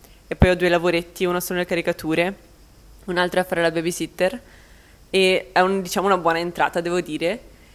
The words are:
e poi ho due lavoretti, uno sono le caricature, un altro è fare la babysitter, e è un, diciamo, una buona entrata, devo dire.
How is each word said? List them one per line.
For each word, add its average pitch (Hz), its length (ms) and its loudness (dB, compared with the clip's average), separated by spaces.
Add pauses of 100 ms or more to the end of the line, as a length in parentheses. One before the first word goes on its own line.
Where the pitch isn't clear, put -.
(280)
e - 80 -6
poi - 140 4
ho 180 60 4
due 180 140 0
lavoretti, 170 560 0
uno 180 140 0
sono 180 200 -4
le 175 60 -2
caricature, 170 680 -2 (720)
un 175 120 -4
altro 180 220 2
è 180 60 0
fare 170 160 -2
la 165 100 2
babysitter, 170 680 -4 (680)
e 185 440 2
è - 80 4
un, 190 200 2
diciamo, 185 260 -2
una 196 100 4
buona 165 220 0
entrata, 170 420 -2
devo 175 180 -2
dire. 160 400 -4 (360)